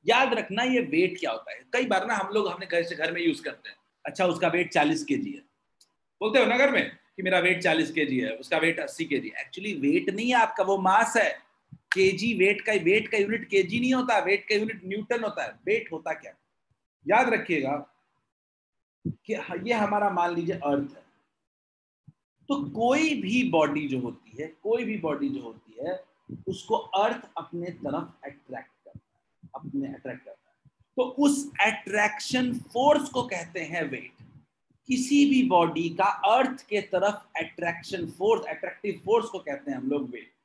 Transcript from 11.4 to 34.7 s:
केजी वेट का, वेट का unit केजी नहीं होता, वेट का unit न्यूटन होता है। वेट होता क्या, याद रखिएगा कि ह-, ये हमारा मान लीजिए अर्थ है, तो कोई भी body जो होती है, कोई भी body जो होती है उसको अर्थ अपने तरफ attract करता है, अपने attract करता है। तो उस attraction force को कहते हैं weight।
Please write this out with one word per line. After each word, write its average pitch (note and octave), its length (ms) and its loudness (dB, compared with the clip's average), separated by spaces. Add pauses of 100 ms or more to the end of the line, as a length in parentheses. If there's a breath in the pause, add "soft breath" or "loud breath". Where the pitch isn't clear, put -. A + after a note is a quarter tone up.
केजी F#3+ 420 4
वेट G3+ 260 4
का, A3 120 -2 (100)
वेट G#3 260 4
का A3 100 0
unit G3+ 300 -2
केजी G3 320 2
नहीं B3+ 140 2
होता, B3+ 240 2
वेट F#3+ 300 0
का G#3+ 60 2
unit A3 300 -2
न्यूटन G#3+ 400 -4
होता E3+ 200 -4
है। A2 80 -8 (140)
वेट A3+ 260 -2
होता D#3+ 200 -8
क्या, G#2+ 200 -10 (720)
याद A#3+ 220 4
रखिएगा D3 480 0 (1300)
कि - 280 -6
ह-, F3+ 320 -8
ये A#3+ 80 0
हमारा G#3 360 2
मान F3 240 0
लीजिए E3+ 220 -2
अर्थ C#3+ 400 -2
है, - 80 -20 (1400)
तो C#4+ 220 -2
कोई C#4 440 2
भी A3+ 360 0
body D3+ 380 2
जो C3 120 -2
होती A#2+ 420 -10
है, D#3+ 40 -8 (160)
कोई A#3 220 0
भी G#3+ 140 -4
body C#3+ 300 -2
जो B2 140 -6
होती A2 380 -18
है F#3 240 -6 (440)
उसको G3+ 280 -4
अर्थ A3+ 520 -2 (100)
अपने F3 320 -10
तरफ E3 420 -8 (120)
attract C3 460 -16 (140)
करता - 60 -20
है, - 640 -20
अपने C#3 340 -8
attract C3+ 360 -14
करता - 260 -20
है। - 200 -20 (260)
तो B3+ 60 0 (160)
उस C#4+ 320 2 (100)
attraction G#3+ 920 0 (160)
force C#4+ 400 4
को B3 140 -2
कहते F3 400 -8
हैं D#3+ 200 -6
weight। C3 300 -8 (760)